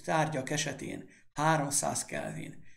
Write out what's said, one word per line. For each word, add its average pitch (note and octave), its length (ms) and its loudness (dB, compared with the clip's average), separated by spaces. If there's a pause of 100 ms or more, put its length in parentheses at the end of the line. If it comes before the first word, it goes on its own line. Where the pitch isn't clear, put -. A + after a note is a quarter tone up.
tárgyak D#3 460 2
esetén - 580 -2 (240)
háromszáz D3 720 2
Kelvin. - 600 -6 (120)